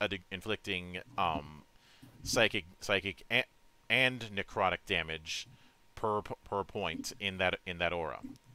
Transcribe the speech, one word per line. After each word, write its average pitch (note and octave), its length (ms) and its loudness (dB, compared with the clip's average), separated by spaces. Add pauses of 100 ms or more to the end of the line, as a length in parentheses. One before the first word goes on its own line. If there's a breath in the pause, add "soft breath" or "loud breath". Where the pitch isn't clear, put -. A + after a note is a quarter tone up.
a G#2 80 4
de-, F#2+ 100 -2 (120)
inflicting, F#2 680 -4 (220)
um, D2+ 420 0 (600 loud breath)
psychic, G#2+ 420 4 (160)
psychic G2 480 0
a-, B2 140 4 (460)
and B2 460 2
necrotic F#2 520 2
damage D#2+ 600 -2 (460 soft breath)
per G#2 300 0
p-, - 100 -8 (160)
per G2 140 0
point E2+ 560 -4
in G2 180 -2
that, F2+ 300 2
in F2 100 -6
that E2+ 160 2
aura. D#2 260 -2 (360)